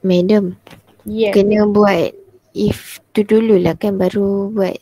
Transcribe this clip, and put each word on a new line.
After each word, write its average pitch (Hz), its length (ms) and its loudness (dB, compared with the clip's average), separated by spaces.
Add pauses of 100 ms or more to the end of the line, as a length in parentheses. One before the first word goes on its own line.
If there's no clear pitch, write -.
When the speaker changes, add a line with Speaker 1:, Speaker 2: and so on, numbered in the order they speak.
Speaker 1:
Madam, 185 560 0 (480)
Speaker 2:
Yes. 214 320 0
Speaker 1:
kena 208 320 2
buat 202 480 0 (320)
if - 480 -6 (160)
tu 214 80 0
dululah 208 560 2
kan, 202 160 -4
baru 196 560 -2
buat 196 320 -4